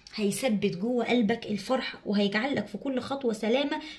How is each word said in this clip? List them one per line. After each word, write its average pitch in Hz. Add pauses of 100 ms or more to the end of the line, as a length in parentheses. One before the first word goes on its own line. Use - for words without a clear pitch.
(160)
هيثبت 202
جوه 233
قلبك 233
الفرحة -
وهيجعل 208
لك -
في 202
كل 262
خطوة 262
سلامة. 285 (180)